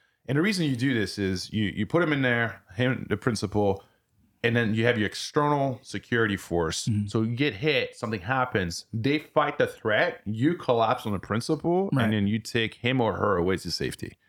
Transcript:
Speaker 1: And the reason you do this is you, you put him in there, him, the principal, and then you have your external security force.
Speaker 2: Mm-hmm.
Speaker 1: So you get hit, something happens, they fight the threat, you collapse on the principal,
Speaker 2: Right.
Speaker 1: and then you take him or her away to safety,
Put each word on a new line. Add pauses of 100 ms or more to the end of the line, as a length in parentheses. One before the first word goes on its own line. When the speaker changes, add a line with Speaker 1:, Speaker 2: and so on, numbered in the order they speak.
(280)
Speaker 1:
And
the
reason
you
do
this
is
you, (100)
you
put
him
in
there, (140)
him,
the
principal, (600)
and
then
you
have
your
external
security
force.
Speaker 2:
Mm-hmm.
Speaker 1:
So
you
get
hit,
something
happens,
they
fight
the
threat,
you
collapse
on
the
principal,
Speaker 2:
Right.
Speaker 1:
and
then
you
take
him
or
her
away
to
safety, (120)